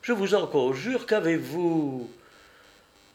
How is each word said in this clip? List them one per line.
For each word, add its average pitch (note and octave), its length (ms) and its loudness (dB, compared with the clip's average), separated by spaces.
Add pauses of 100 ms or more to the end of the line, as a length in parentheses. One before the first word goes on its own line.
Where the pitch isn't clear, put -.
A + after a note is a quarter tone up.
je - 120 -2
vous G3 220 0
en F#3+ 120 4
conjure, D3+ 600 0
qu'avez-vous? D#3+ 1040 0 (1040)